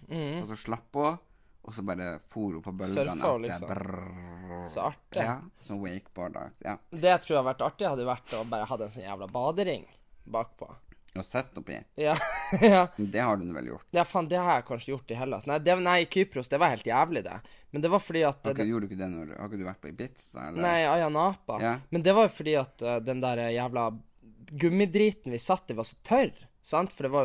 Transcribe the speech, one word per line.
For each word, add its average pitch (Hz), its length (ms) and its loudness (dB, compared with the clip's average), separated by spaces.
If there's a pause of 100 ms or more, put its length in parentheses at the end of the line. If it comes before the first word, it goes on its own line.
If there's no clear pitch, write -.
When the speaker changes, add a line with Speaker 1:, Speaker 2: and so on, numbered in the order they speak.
Speaker 1:
Mhm. 160 340 -6
Speaker 2:
og 107 80 -8
så 110 100 -10
slapp 117 340 -8
hun, 147 220 0 (480)
og 107 100 -14
så - 80 -10
bare 90 460 -6
for 107 240 -4
hun 80 100 -8
på 95 140 -10
bølgene 98 400 -2
Speaker 1:
Surfa 160 160 2
hun, 117 120 -2
Speaker 2:
etter, - 40 -4
Speaker 1:
liksom. 87 220 -8
Speaker 2:
brrrr. 90 960 -10
Speaker 1:
Så 82 160 -8
artig. 151 400 -6
Speaker 2:
Ja, 120 140 -4 (260)
sånn 101 160 -8
wakeboard, 90 560 -8 (240)
ja. 101 160 -6 (140)
Speaker 1:
Det 165 180 2
jeg 180 140 6
tror 160 200 0
har 131 120 0
vært 123 100 -2
artig, 175 240 -2
hadde 135 160 -2
vært 123 320 -4
å 110 120 -4
bare 110 200 -4
ha 131 80 -4
en 107 140 -6
sånn 98 180 -12
jævla 98 240 -8
badering 151 540 -2 (400)
bakpå. 113 420 -6 (460)
Speaker 2:
Og 95 80 -6
sett 131 360 -6
oppi. 71 180 -10 (180)
Speaker 1:
Ja, 151 220 0 (240)
<laughs> - 200 -2
ja. 185 360 10
Speaker 2:
Men 104 140 -2
det 107 120 0
har 113 160 2
du 90 80 -6
nå 87 80 -8
vel 65 160 -8
gjort? 64 140 -12 (100)
Speaker 1:
Ja, 170 80 6
faen, 170 240 -2
det 175 160 0
har 175 160 4
jeg 120 80 -4
kanskje 120 240 -6
gjort 131 240 -6
i - 0 -
Hellas. 120 320 -4
Nei, 147 160 0
det, 175 160 6
nei, 180 240 4
i 165 80 -4
Kypros, 185 400 0
det 139 80 4
var 160 140 6
helt 113 140 -4
jævlig, 139 360 4
det. 90 140 -10 (340)
Men 147 140 -2
det 165 80 2
var 196 100 6
fordi 165 240 2
at 139 240 0
Speaker 2:
Ok, 135 80 -2
Speaker 1:
det 110 80 0
Speaker 2:
gjorde 107 220 0
du - 20 -12
ikke 95 80 -8
det 95 140 -4
når, 82 160 -8 (100)
har 104 80 -8
ikke 104 140 -8
du 92 80 -6
vært 95 160 -10
på 76 80 -12
Ibiza, 127 560 -12
eller? 165 160 -8
Speaker 1:
Nei, 170 160 4 (100)
Ayia 165 240 4
Napa. 156 480 0
Speaker 2:
Ja. 117 140 0 (140)
Speaker 1:
Men 170 120 0
det 185 140 8
var 220 100 10
jo 196 80 0
fordi 151 240 0
at, - 240 -4
eh, 120 240 0
den 127 160 -2
der 120 220 0 (100)
jævla 120 300 0 (640)
gummidriten 185 840 2
vi 117 60 -2
satt - 320 0
i 120 80 -6
var 113 80 -4
så - 160 -12
tørr, 240 300 4 (300)
sant? 170 300 0
For - 140 -6
det 131 60 -4
var 143 120 4